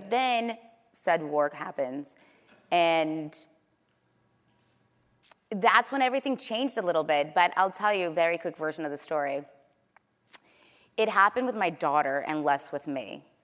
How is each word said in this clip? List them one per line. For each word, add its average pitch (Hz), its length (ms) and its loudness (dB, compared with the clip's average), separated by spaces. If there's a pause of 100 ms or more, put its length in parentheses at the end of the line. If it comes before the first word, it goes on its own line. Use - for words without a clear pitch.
then 233 480 0 (360)
said 165 280 0
war 147 320 0
happens, 139 640 -8 (560)
and 160 640 2 (2250)
that's 214 400 4
when 277 100 0
everything 262 360 0
changed 240 400 -4
a 220 40 0
little 165 220 2
bit. 151 300 0
But 175 240 4
I'll 190 140 2
tell 208 240 0
you 180 120 -2
a 160 40 -4
very 170 260 2
quick 170 200 -8
version 156 280 -6
of 143 60 -4
the 143 60 -6
story. 143 460 -4 (1500)
It 220 120 2
happened 208 360 4
with 247 100 -2
my 190 140 0
daughter 143 580 0
and 151 160 -4
less 139 280 0
with 143 160 -8
me. 135 360 -8 (200)